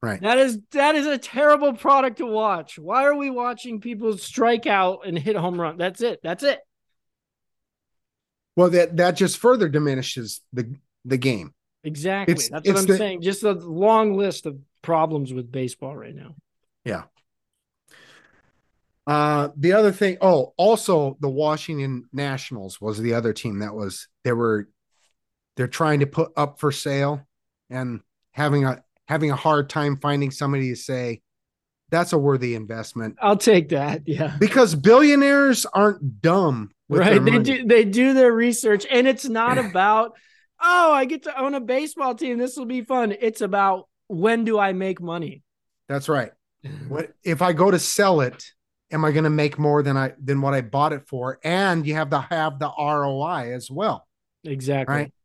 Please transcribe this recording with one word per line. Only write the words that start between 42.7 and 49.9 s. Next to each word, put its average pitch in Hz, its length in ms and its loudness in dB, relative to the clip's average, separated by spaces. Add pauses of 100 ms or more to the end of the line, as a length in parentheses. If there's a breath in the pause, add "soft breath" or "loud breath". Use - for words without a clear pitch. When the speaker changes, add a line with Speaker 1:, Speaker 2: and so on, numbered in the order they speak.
Speaker 2:
fun." 233 380 -2
It's 220 220 -2
about, 196 460 0 (220)
"When 220 340 0
do 214 160 0
I 196 140 0
make 185 280 -4
money?" 165 400 -10 (460)
Speaker 1:
That's 143 220 -6
right. 135 220 -2 (320)
Speaker 2:
<laughs> 139 260 -14
Speaker 1:
What, 151 240 -8 (100)
if 160 180 -2
I 180 120 4
go 180 180 4
to 180 80 4
sell 190 420 2
it, 123 220 -4 (480)
am 160 140 0
I 156 60 2
gonna 156 180 2
make 147 300 0
more 147 240 2
than 135 140 0